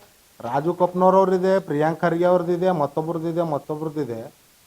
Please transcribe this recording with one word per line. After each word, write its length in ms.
ರಾಜು 340
ಕಪ್ನೋರವ್ರದ್ದಿದೆ, 840
ಪ್ರಿಯಾಂಕ್ 420
ಖರ್ಗೆ 240
ಅವ್ರದ್ದಿದೆ, 460
ಮತ್ತೊಬ್ರದ್ದಿದೆ, 720
ಮತ್ತೊಬ್ರದ್ದಿದೆ. 1000